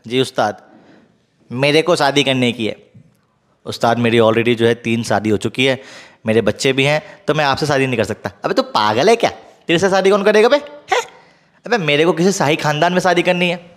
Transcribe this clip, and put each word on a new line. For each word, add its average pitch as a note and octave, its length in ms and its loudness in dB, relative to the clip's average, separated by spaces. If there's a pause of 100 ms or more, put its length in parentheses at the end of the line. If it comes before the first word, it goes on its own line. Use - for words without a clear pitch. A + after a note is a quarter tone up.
"जी B2 140 -2
उस्ताद।" A2+ 420 -4 (880)
"मेरे C#3+ 320 2
को E3 140 0
शादी C#3 280 0
करने B2+ 280 0
की A2+ 140 -6
है।" G2 100 -6 (880)
"उस्ताद A#2 320 -2
मेरी A#2 200 2
already A2+ 360 2
जो A2+ 120 0
है A#2 80 2
तीन A#2 280 -4
शादी G#2+ 280 -2
हो G2+ 60 2
चुकी A#2 280 -4
है, C3 160 0 (460)
मेरे A2 140 2
बच्चे G#2+ 320 -2
भी C3+ 120 0
हैं, D3+ 180 0 (240)
तो D3+ 80 -2
मैं D3+ 100 0
आपसे C3+ 220 -2
शादी C3+ 200 0
नहीं B2+ 100 -2
कर G#2+ 80 0
सकता।" G#2 260 -8 (140)
"अबे D#3 100 -2
तू C4 80 0
पागल A2 460 0
है A#3 80 4
क्या? D#3 140 -2 (360)
तेरे E3 120 0
से F#3 120 0
शादी F#3+ 200 2
कौन G3+ 140 0
करेगा G#3+ 240 4
बे? C#4 80 2 (360)
हैं? A#4 100 0 (640)
अबे A3 120 -2
मेरे D3 260 2
को F3+ 80 2
किसी F3 200 0
शाही D3+ 240 0
खानदान D3+ 360 0
में F3+ 80 0
शादी F3 220 0
करनी F3+ 260 0
है F3 120 -6 (160)